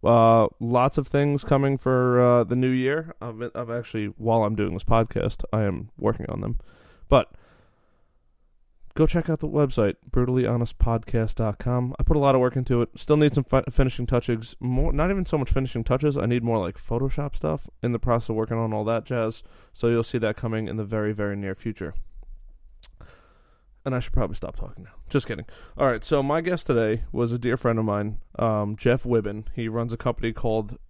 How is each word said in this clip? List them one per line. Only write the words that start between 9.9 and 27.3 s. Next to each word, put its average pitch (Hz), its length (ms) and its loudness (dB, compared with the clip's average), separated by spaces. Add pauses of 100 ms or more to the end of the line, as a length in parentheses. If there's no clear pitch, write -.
brutally 123 380 2
honest 117 320 -2
podcast 113 560 0
dot 107 240 -2
com. 123 400 -2
I - 40 2
put 160 120 6
a 147 40 4
lot 139 140 4
of 131 60 6
work 127 160 2
into 123 260 2
it. 117 140 0
Still - 220 2
need 151 160 6
some 139 100 2
fi-, 131 260 2
finishing 127 360 2
touches. 120 560 0
More, 127 320 2
not 156 180 2
even 190 140 -2
so 160 120 0
much 131 140 0
finishing 131 320 0
touches. 139 340 0
I 107 100 0
need 120 160 0
more, 117 160 0
like, 92 180 -4
Photoshop 135 580 -2
stuff. 151 320 -2 (160)
In 123 80 0
the 117 80 -2
process 120 300 0
of 113 60 -2
working 110 220 -2
on 113 160 -2
all 107 120 -4
that 113 180 -2
jazz. 113 400 -4 (300)
So - 140 -2
you'll 117 160 2
see - 160 -4
that 107 180 -2
coming 110 320 -6
in 101 80 -6
the 110 80 -4
very, 107 260 -4
very 104 240 -4
near 98 200 -8
future. - 380 -10 (1900)
And 135 100 -4
I 127 60 -2
should - 140 -4
probably 107 220 2
stop - 200 -8
talking - 300 -10
now. - 100 -20 (140)
Just - 180 0
kidding. - 180 -8 (320)
All 139 80 2
right, 117 180 0
so 143 200 2
my 147 180 0
guest 170 240 -4
today 113 460 2
was 120 200 0